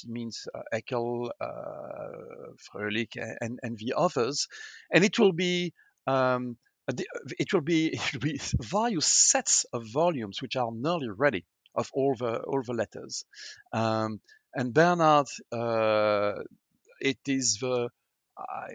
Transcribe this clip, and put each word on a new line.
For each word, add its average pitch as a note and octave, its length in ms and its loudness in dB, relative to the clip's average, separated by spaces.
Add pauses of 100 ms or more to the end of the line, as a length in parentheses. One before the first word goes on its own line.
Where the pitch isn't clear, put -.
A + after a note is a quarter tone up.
means, A#2 440 -8
uh, A#2+ 100 -10 (100)
Haeckel, A#2+ 580 -2 (100)
uh, - 60 -4 (1300)
Fröhlich, G#2 420 -4
a-, A2 240 -8
and, A#2 220 -6
and A2+ 160 -6
the A2+ 180 -4
others. C#3+ 520 0 (440)
And E3+ 120 8
it A3 160 2
will G3+ 120 8
be, F3 400 0 (360)
um, B2+ 480 2 (320)
a B2 60 0
di-, - 120 -6 (320)
it - 140 0
will F#3 80 4
be, D#3+ 260 2
<laughs> - 80 0
it - 180 -4
will B2 80 -6
be C#3 200 -2 (180)
various F#3 480 0
sets - 680 4
of A#2 140 -4
volumes B2+ 560 0
which B2+ 140 -6
are A#2 160 0
nearly C3+ 380 -2
ready G2+ 340 2 (320)
of A2+ 160 -2
all C3+ 240 2
the, A#2 240 -2
all C3+ 220 -2
the A#2 100 -6
letters. - 520 -4 (480)
Um, A2 480 0 (320)
and B2+ 220 -2
Bernhard, D#3 540 6 (240)
uh, G#2+ 880 2 (580)
it C3+ 280 0
is B2 320 0
the, B2 300 0 (460)
I, - 380 -10